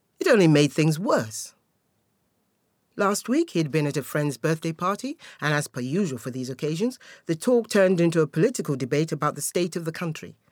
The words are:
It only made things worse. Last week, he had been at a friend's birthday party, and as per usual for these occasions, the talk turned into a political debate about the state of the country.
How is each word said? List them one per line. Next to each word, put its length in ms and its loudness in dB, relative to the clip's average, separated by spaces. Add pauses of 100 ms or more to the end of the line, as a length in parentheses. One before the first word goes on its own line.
(180)
It 120 -2
only 180 6
made 240 6
things 260 2
worse. 580 -4 (1400)
Last 320 0
week, 220 0
he 80 -2
had 120 0
been 160 0
at 80 -2
a 80 -4
friend's 340 -2
birthday 360 -2
party, 440 -6 (220)
and 140 0
as 160 -2
per 100 -10
usual 400 -2
for 100 -10
these 200 -8
occasions, 500 -4 (260)
the 100 -2
talk 340 0
turned 320 4
into 180 4
a 80 4
political 480 0
debate 380 -2
about 220 -2
the 60 -10
state 360 -2
of 80 -6
the 80 -6
country. 420 -8 (160)